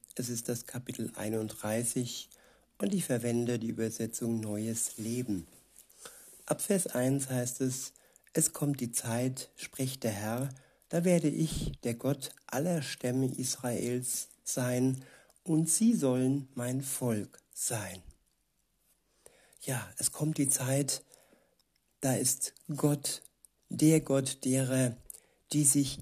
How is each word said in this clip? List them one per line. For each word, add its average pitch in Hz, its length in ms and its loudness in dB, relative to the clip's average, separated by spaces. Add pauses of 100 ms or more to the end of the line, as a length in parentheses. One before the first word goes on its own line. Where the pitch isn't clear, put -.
(140)
Es 120 160 -6
ist 117 200 -6
das 120 180 -6
Kapitel 123 480 -8
einunddreißig 110 1120 -2 (480)
und 202 160 -2
ich 175 120 0
verwende 120 520 0
die 113 120 -4
Übersetzung 113 720 -4
Neues 110 580 -4
Leben. 123 500 -4 (960)
Ab - 160 -2
Vers 196 240 2
eins 135 460 0
heißt 123 300 -2
es: 127 320 -2 (400)
„Es 160 200 2
kommt 143 280 -2
die 117 100 -4
Zeit“, 123 640 -2
spricht - 480 -6
der 117 80 0
Herr, 110 380 -2 (400)
„da 170 160 2
werde 170 240 6
ich - 420 0 (100)
der 117 140 -2
Gott 135 400 -4 (100)
aller 156 380 0
Stämme 127 520 -2
Israels 123 920 -2 (160)
sein 127 600 2 (380)
und 160 260 2
sie 226 280 6
sollen 131 580 2
mein 127 300 -2
Volk 113 560 -2 (120)
sein.“ 92 520 -6 (1600)
Ja, 120 220 -4 (120)
es - 160 0
kommt 156 240 -2
die 139 100 2
Zeit, 131 560 0 (960)
da 131 160 2
ist - 380 0 (200)
Gott 147 480 0 (460)
der 156 320 6
Gott 135 460 0
derer, 131 500 2 (560)
die 147 140 4
sich 143 360 4